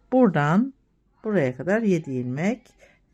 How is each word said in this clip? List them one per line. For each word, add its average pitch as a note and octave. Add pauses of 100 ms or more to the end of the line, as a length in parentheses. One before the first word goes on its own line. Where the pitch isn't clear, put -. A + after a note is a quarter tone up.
(120)
Buradan G3 (500)
buraya D3
kadar F#3
yedi E3+
ilmek C3+ (520)